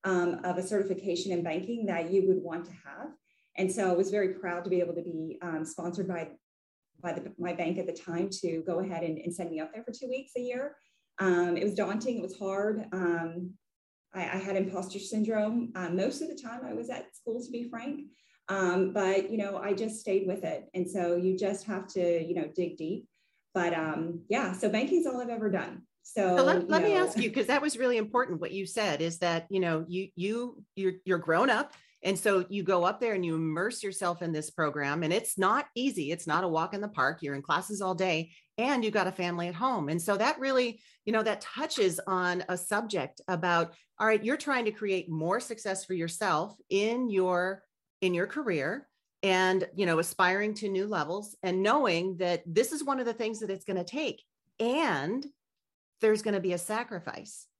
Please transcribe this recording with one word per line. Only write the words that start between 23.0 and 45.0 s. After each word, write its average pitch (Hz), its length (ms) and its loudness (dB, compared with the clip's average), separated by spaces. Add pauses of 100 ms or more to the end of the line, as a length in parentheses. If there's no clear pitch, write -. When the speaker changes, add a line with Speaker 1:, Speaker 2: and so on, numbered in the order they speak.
Speaker 1:
But, 175 220 2
um, 160 520 -2
yeah, 214 260 0
so 208 160 0
banking's 285 360 2
all 247 160 -2
I've 240 80 -6
ever 214 220 -2
done. 165 320 -4 (180)
So, 185 360 2
Speaker 2:
So 262 60 8
let, 180 200 6
Speaker 1:
you 349 60 -4
Speaker 2:
let 320 120 6
me 415 120 6
Speaker 1:
know. 381 40 6
Speaker 2:
ask 359 220 2
you, 247 120 2
'cause 247 140 2
that 269 160 4
was 294 160 0
really 247 200 2
important 214 440 0
what - 100 -4
you 196 140 -4
said, 185 360 0
is 170 180 -2
that, 170 320 2
you 196 80 2
know, 165 280 2
you, 185 280 -4
you, 226 480 -4 (120)
you're, 190 180 0 (120)
you're 180 140 2
grown 175 320 4
up. 233 220 0 (280)
And 190 160 0
so 196 320 4
you 202 140 -4
go 175 220 4
up 208 140 2
there 233 140 0
and 190 100 0
you 165 120 0
immerse 165 480 -2
yourself 180 400 -2
in 165 80 -2
this 156 180 -2
program, 147 540 0
and 160 100 2
it's - 240 0
not 220 380 2
easy. 202 360 -2
It's 165 140 -6
not 165 180 2
a 190 40 0
walk 165 260 0
in 202 80 -4
the 208 60 -4
park. 156 340 0
You're 139 140 -4
in 139 80 -6
classes 190 380 -2
all 185 120 0
day 165 380 0 (260)
and 247 260 2
you've 214 100 0
got 196 120 4
a 185 60 0
family 175 360 -2
at 175 60 -6
home. 196 360 0
And 165 120 0
so 196 160 2
that 247 220 2
really, 254 420 0 (240)
you 214 80 0
know, 220 80 4
that 214 200 0
touches 220 680 0
on 180 420 0
a 180 80 0
subject 202 720 -4
about, 170 480 2 (240)
all 214 80 4
right, 214 160 4
you're 262 140 2
trying 262 280 0
to 214 60 0
create 196 380 -2